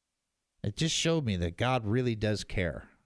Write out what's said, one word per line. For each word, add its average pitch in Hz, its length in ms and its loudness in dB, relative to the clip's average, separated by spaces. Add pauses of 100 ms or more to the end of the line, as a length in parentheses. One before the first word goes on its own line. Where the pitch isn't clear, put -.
(640)
It - 140 -4
just 160 180 0
showed 165 300 2
me 107 140 0
that 85 200 -2
God 123 260 2
really 120 300 2
does 107 300 0
care. 82 460 -4 (160)